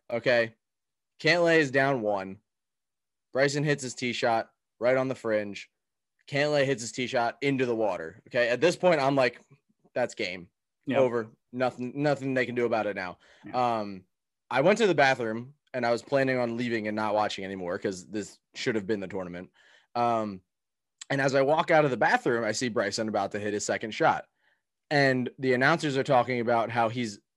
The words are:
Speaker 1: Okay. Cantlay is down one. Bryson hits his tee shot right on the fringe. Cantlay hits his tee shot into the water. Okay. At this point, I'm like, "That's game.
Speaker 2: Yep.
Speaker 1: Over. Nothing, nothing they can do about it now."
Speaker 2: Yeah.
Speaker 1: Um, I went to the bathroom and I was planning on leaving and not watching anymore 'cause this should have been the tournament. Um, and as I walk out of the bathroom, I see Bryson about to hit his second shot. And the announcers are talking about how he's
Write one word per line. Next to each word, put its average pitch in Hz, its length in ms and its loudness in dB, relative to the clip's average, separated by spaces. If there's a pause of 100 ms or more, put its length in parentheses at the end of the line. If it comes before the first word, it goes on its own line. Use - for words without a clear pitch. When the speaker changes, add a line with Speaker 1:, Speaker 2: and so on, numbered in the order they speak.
(120)
Speaker 1:
Okay. 117 440 2 (680)
Cantlay 165 380 4
is 147 100 2
down 135 320 2
one. 98 360 -2 (920)
Bryson 143 320 0
hits 143 200 -2
his 123 100 -10
tee 123 200 -4
shot 113 360 0 (300)
right 123 180 2
on 131 100 0
the 131 80 -4
fringe. 104 540 -4 (580)
Cantlay 143 380 0
hits 131 160 -2
his 117 100 -10
tee 127 140 -4
shot 117 360 -2
into 135 260 2
the 120 80 0
water. 92 520 -4
Okay. 120 220 0
At 120 120 0
this 165 140 4
point, 175 240 4
I'm 139 160 2
like, 127 240 2 (540)
"That's 123 220 -2
game. 90 320 -8 (400)
Speaker 2:
Yep. 123 120 0
Speaker 1:
Over. 117 280 0 (260)
Nothing, 123 420 -4
nothing 139 380 -2
they 127 140 0
can 120 80 -8
do 120 100 0
about 110 220 -2
it 101 80 -4
now." 90 240 -10 (260)
Speaker 2:
Yeah. 120 360 -2
Speaker 1:
Um, 98 220 -12 (460)
I 131 120 0
went 185 180 4
to 226 80 4
the 175 80 2
bathroom 127 580 2 (220)
and 123 100 -2
I 117 60 2
was 117 100 0
planning 135 380 0
on 120 180 -2
leaving 117 300 -4
and 107 80 -4
not 107 180 -2
watching 104 320 -2
anymore 95 320 -6
'cause 92 300 -6
this 101 320 -8 (160)
should - 180 -4
have 104 140 -4
been 104 120 -2
the 95 80 -8
tournament. 90 440 -12 (440)
Um, 113 460 -2 (680)
and 139 100 -2
as 135 140 0
I 139 60 4
walk 151 300 0
out 151 140 8
of 139 60 0
the 120 60 -2
bathroom, 139 460 2
I 107 80 0
see 123 180 -4
Bryson 104 400 -2
about 101 240 -2
to 104 60 -6
hit 104 140 -4
his 104 120 -4
second 107 260 -4
shot. 107 340 0 (680)
And 135 460 2
the 131 160 2
announcers 139 440 2
are 135 60 0
talking 123 360 2
about 117 320 0
how 117 180 2
he's 113 300 -6 (180)